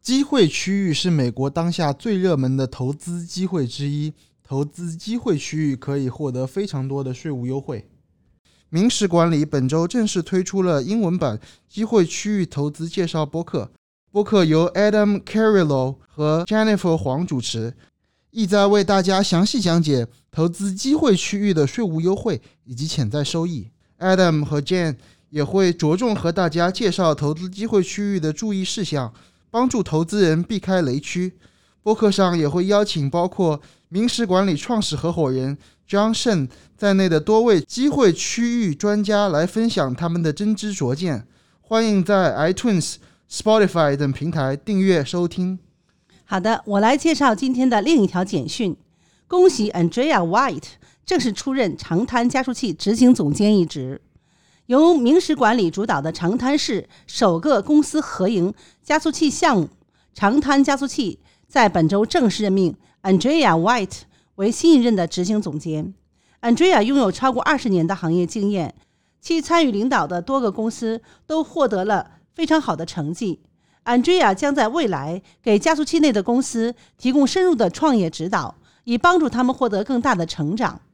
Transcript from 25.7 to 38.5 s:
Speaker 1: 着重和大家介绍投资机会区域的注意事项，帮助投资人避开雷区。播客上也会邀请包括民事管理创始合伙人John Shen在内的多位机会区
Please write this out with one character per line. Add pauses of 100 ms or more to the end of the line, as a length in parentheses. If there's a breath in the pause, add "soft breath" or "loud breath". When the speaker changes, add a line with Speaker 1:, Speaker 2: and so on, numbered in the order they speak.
Speaker 1:
着
重
和
大
家
介
绍
投
资
机
会
区
域
的
注
意
事
项， (340 soft breath)
帮
助
投
资
人
避
开
雷
区。 (460 soft breath)
播
客
上
也
会
邀
请
包
括 (280 soft breath)
民
事
管
理
创
始
合
伙
人 (320 soft breath)
John
Shen (260 soft breath)
在
内
的
多
位
机
会
区